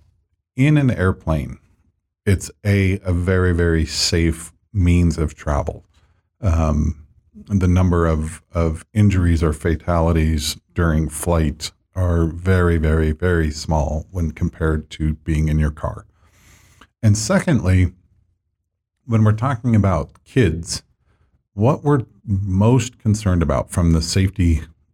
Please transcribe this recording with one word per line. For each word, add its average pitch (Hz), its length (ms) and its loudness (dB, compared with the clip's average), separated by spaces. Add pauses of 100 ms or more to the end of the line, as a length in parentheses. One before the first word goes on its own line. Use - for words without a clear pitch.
(560)
in 147 220 4
an 135 140 2
airplane, 80 680 -2 (680)
it's 95 260 0 (120)
a, 98 360 2
a 90 120 -6
very, 90 420 0
very 85 320 2
safe - 680 -2 (180)
means 87 460 2
of 78 180 -4
travel. - 480 -4 (580)
Um, 78 640 -2 (420)
the 95 200 0
number 90 380 2
of, 80 380 -4 (100)
of 82 400 -2
injuries 90 480 2
or 82 100 0
fatalities 80 1080 -2 (160)
during 80 360 0
flight 80 640 -4 (240)
are 85 300 0
very, 87 520 0
very, 78 340 0
very 82 400 -2
small 76 600 -4
when 85 200 -4
compared 80 600 -4
to 78 240 -4
being 78 320 -2
in 76 120 0
your 76 120 0
car. - 340 -10 (960)
And 104 160 2
secondly, 95 760 0 (1120)
when 113 180 2
we're 107 100 4
talking 120 420 -2
about 92 480 0
kids, 82 600 -2 (680)
what 104 300 0
we're 143 220 0 (200)
most 101 760 0
concerned 95 440 0
about 71 260 -2
from 85 220 2
the 80 100 2
safety, 90 600 0 (320)